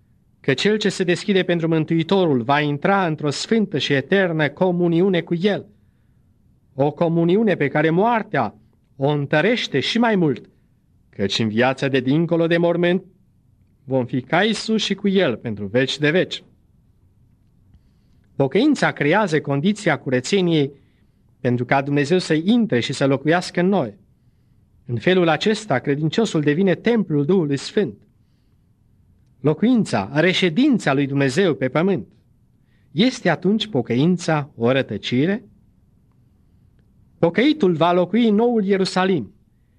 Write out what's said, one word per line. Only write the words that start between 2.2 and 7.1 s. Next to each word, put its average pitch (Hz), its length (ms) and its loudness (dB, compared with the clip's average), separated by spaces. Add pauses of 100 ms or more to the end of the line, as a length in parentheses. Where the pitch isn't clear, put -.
va 139 200 0
intra 180 440 0
într-o 151 240 -4
sfântă 196 480 -2
și 139 160 -2
eternă 156 560 0
comuniune 175 720 0
cu 175 140 -6
el. 175 300 -2 (1080)
O 139 180 0
comuniune 170 640 2